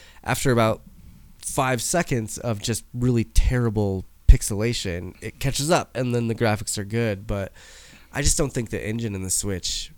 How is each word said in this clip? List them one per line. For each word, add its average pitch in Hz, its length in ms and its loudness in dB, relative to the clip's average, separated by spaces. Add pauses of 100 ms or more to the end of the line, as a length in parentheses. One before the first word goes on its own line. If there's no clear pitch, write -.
(240)
after - 260 0
about 113 320 2 (560)
five 131 440 -2
seconds 113 560 -2
of 113 220 -4
just 110 320 -4
really 120 320 2
terrible 104 800 2 (220)
pixelation, 98 960 4
it - 180 -12
catches 139 320 -2
up, 151 240 2
and 123 200 -2
then 117 140 0
the 113 60 -2
graphics 107 420 0
are 104 80 -6
good. 107 420 -2
But 101 260 -4 (600)
I - 100 -6
just - 140 2
don't 143 160 0
think 120 180 -4
the 104 140 -6
engine 110 300 -4
in 95 80 -6
the 92 80 -6
Switch - 680 -6